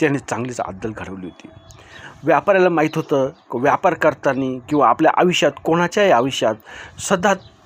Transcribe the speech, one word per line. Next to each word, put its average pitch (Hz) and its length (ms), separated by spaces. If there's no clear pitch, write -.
त्याने 143 180
चांगलीच 120 420
अद्दल 101 360
घडवली 92 300
होती. - 220
व्यापाऱ्याला 180 440
माहीत 156 280
होतं 139 320
की - 300
व्यापार 135 360
करताना 135 640
किंवा 139 200
आपल्या 151 280
आयुष्यात, 165 360
कोणाच्याही 175 460
आयुष्यात 131 440
सदा 196 340